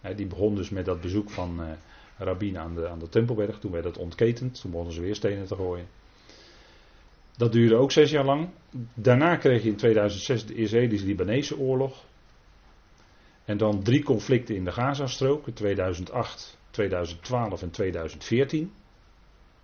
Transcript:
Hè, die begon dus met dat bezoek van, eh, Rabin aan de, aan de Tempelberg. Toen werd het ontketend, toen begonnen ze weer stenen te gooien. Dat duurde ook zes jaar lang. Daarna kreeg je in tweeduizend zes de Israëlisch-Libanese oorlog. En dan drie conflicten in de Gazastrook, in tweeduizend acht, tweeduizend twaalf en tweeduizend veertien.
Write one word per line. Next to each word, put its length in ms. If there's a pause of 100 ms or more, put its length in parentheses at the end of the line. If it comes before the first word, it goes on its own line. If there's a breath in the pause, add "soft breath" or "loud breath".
Hè, 140
die 120
begon 280
dus 160
met 140
dat 160
bezoek 300
van, 320
eh, 80 (460 soft breath)
Rabin 420
aan 160
de, 140
aan 100
de 100
Tempelberg. 500
Toen 140
werd 120
het 140
ontketend, 640
toen 100
begonnen 240
ze 60
weer 140
stenen 320
te 80
gooien. 320 (1500 soft breath)
Dat 160
duurde 240
ook 160
zes 180
jaar 140
lang. 240 (460)
Daarna 420
kreeg 260
je 60
in 80
tweeduizend 460
zes 240
de 80
Israëlisch-Libanese 1040
oorlog. 460 (1400 soft breath)
En 120
dan 260
drie 200
conflicten 520
in 100
de 80
Gazastrook, 760
in 60
tweeduizend 580
acht, 480 (120)
tweeduizend 520
twaalf 400
en 80
tweeduizend 540
veertien. 480 (920)